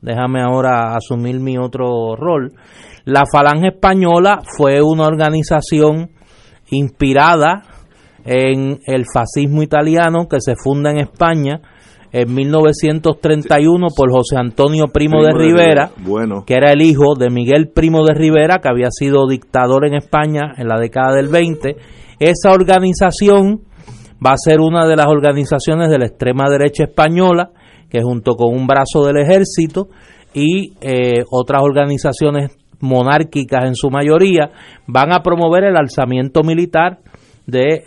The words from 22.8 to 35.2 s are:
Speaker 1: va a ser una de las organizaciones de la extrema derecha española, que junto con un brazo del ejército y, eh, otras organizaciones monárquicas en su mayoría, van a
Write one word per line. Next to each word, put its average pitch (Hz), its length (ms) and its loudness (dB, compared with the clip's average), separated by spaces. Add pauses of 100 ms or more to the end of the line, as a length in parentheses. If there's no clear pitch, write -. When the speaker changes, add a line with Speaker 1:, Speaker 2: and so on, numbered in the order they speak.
Speaker 1:
va 131 60 4
a 135 60 2
ser 156 220 2
una 165 280 2
de 160 80 2
las 147 120 2
organizaciones 147 840 0
de 156 80 2
la 123 80 0
extrema 127 440 -2
derecha 143 360 0
española, 175 640 0 (380)
que 117 120 -2
junto 120 340 -2
con 117 200 0
un 127 120 -4
brazo 139 380 0
del 143 120 0
ejército 185 720 0 (440)
y, 165 480 -2
eh, 123 480 -2
otras 135 320 -2
organizaciones 143 880 -2 (280)
monárquicas 131 840 -2
en 127 100 -4
su 135 140 -2
mayoría, 151 600 0 (360)
van 131 260 0
a 180 80 0